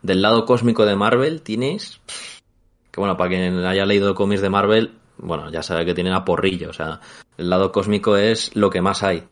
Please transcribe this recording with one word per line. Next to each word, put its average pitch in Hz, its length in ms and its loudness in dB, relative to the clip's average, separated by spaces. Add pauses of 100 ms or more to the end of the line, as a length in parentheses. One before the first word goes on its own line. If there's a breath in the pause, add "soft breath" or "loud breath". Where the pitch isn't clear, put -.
Del 95 180 0
lado 110 240 4
cósmico 117 400 2
de 104 120 2
Marvel 131 460 0
tienes, 131 640 -6
pff, - 360 -18 (500)
que - 100 -8
bueno, 95 160 0
para 90 140 0
quien 92 340 0
haya 95 220 0
leído 101 280 2
cómics 98 280 0
de 98 80 0
Marvel, 104 420 2 (260)
bueno, 78 320 -8
ya 80 120 -6
sabe 85 240 -2
que 87 80 -2
tienen 90 180 -2
a 92 140 -2
porrillo, 92 440 -2
o - 40 -16
sea, 78 260 -8 (380 loud breath)
el 87 100 -6
lado 92 240 2
cósmico 101 460 0
es 110 360 0
lo 104 140 2
que 92 140 -2
más 95 200 0
hay 95 300 -2